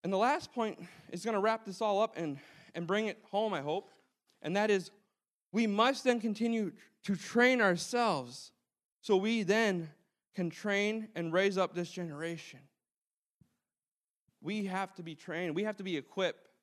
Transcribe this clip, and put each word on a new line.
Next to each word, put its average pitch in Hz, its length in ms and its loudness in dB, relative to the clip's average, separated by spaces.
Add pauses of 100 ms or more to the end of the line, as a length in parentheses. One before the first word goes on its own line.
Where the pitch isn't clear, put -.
And 190 80 0
the 190 60 2
last 269 340 0
point 220 260 -4 (320)
is 180 140 -10
gonna 220 160 0
wrap 220 240 0
this 196 180 -8
all 208 180 2
up 220 160 0
and, 147 220 -4 (380)
and 170 100 -4
bring 208 200 0
it 196 180 -6
home, 208 280 -2
I 156 80 -2
hope. 151 300 -6 (520)
And 160 120 -4
that 208 160 2
is, 190 220 0 (580)
we 226 160 2
must 226 380 2
then 240 160 4
continue 226 520 0 (300)
to 196 140 0
train 247 440 4
ourselves 175 920 0 (480)
so 202 160 4
we 220 260 2
then 190 480 2 (440)
can 175 160 -2
train 208 680 -2
and 147 160 -2
raise 190 260 2
up 185 160 0
this 175 160 -4
generation. 165 680 -8 (1800)
We 202 260 -4
have 190 280 -4
to 180 80 -14
be 160 140 -10
trained. 165 400 -6
We 202 80 -2
have 214 140 -4
to 202 40 -10
be 185 140 -4
equipped. - 520 -4 (140)